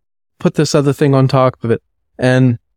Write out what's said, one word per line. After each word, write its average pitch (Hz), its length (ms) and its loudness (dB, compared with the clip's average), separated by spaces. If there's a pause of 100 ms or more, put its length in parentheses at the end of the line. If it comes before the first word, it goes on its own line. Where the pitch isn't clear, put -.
(380)
put - 160 -2
this 151 200 -2
other 143 180 0
thing 143 220 0
on 131 140 2
top 131 360 -2
of 113 60 -2
it." - 120 -4 (360)
And 127 400 0 (180)